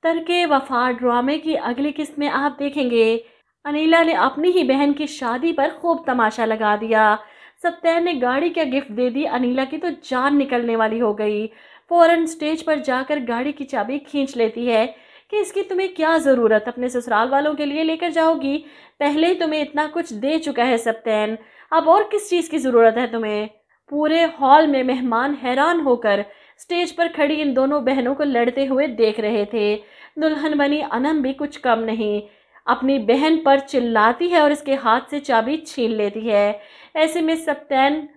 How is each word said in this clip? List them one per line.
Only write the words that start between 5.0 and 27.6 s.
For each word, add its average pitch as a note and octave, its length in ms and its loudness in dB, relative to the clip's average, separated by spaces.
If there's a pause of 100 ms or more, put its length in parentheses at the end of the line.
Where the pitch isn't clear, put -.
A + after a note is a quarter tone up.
शादी B3+ 440 -4
पर D#4 200 0
खूब E4 340 -2
तमाशा A#3 380 0
लगा A3 320 0
दिया। G#3+ 420 2 (440)
सत्या E4+ 380 0
ने F4 140 0
गाड़ी C4 360 0
क्या E4+ 160 -2
गिफ्ट C4+ 240 -4
दे B3 200 0
दी C4+ 160 -4
अनिला B3 380 0
की, C#4+ 140 -8
तो F4 120 -4 (120)
जान C4+ 340 0
निकलने A#3+ 400 0
वाली A3 220 0
हो A3 160 0
गई। G#3+ 320 -2 (440)
फौरन E4+ 360 4
स्टेज D#4+ 360 -6
पर D4+ 180 -2
जाकर C4+ 420 -4
गाड़ी A#3+ 300 -4
की C#4+ 140 -10
चाबी B3 340 -4
खींच C#4 360 -4
लेती A#3 300 -2
है A3 200 2 (460)
कि G#4 40 -2
इसकी G4 260 -2
तुम्हें F#4+ 320 -4
क्या D#4+ 240 0
ज़रूरत, A#3 500 4
अपने B3 200 -6
ससुराल A#3+ 400 -2
वालों D4 260 0
के D4 120 -4
लिए D4 180 -2
लेकर D#4+ 260 -2
जाओगी, D4+ 460 0 (440)
पहले D4 260 2
ही F4+ 80 2
तुम्हें D#4 280 -2
इतना D4 260 -4
कुछ E4 260 -6
दे C4+ 240 -2
चुका C#4+ 260 -2
है A#3+ 140 2
सत्यन, A3 600 -2 (340)
अब D#4 160 2
और G#4 240 4
किस G#4 180 -4
चीज़ E4+ 200 0
की D#4 80 -2
ज़रूरत A#3 380 4
है A#3+ 160 -2
तुम्हें? G#3+ 360 -4 (440)
पूरे D4+ 300 2 (100)
हॉल C#4 340 6
में C4+ 180 2
मेहमान B3+ 500 0
हैरान C4+ 460 0
होकर A#3 440 0 (340)
स्टेज F4 340 -4
पर E4+ 160 0
खड़ी D#4 260 0
इन D4 200 -2
दोनों C4+ 300 0